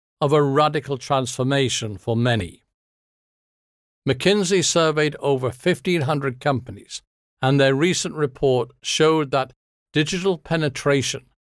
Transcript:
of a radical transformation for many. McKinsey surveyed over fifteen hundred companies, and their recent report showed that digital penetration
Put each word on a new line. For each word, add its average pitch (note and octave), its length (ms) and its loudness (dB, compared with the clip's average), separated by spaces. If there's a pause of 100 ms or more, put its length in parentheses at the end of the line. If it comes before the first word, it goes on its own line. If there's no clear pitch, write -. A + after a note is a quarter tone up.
(200)
of C#3+ 120 2
a D3+ 100 4
radical C#3+ 560 0
transformation C3 1000 -2
for A2+ 200 -4
many. A2+ 480 -2 (1400)
McKinsey F3+ 600 0
surveyed D#3 560 2
over C3 320 0
fifteen F3 480 -2
hundred C#3 400 -2
companies, - 600 -6 (400)
and C#3 200 2
their C3+ 120 4
recent D#3+ 440 0
report C3+ 560 0 (100)
showed D#3 480 2
that C3 220 -2 (400)
digital F3 460 0
penetration C#3+ 880 -2 (240)